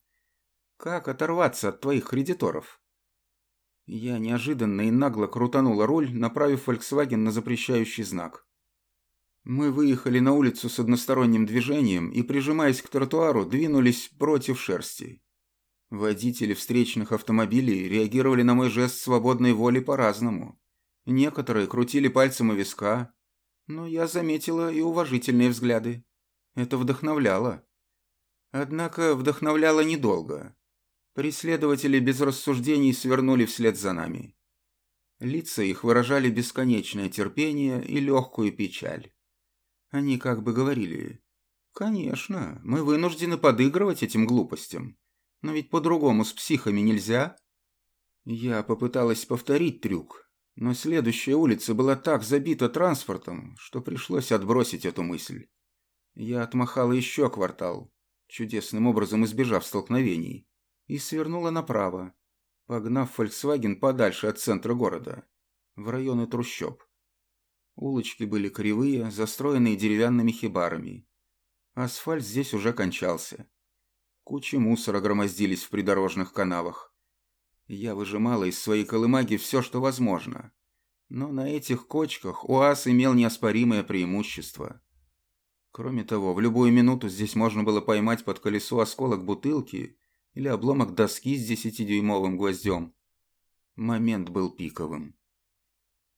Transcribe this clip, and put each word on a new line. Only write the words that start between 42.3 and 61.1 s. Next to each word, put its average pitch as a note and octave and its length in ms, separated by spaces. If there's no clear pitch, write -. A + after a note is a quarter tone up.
мы C3 200
вынуждены E3 540
подыгрывать C#3+ 640
этим A2 220
глупостям, - 720
но D3+ 80
ведь D3+ 160
по-другому D3 560
с - 80
психами A2 480
нельзя». A2 560
Я A#2 380
попыталась A#2 640
повторить C#3 540
трюк, - 480
но B2 180
следующая C3+ 600
улица B2 400
была C3 200
так C3 280
забита C#3 440
транспортом, B2 920
что - 200
пришлось C#3 520
отбросить G#2+ 540
эту F2 180
мысль. - 440
Я A#2+ 260
отмахала B2 520
еще B2+ 360
квартал, F#2 640
чудесным A2 600
образом G#2+ 360
избежав A2 440
столкновений, G2+ 800
и D3 100
свернула D#3+ 540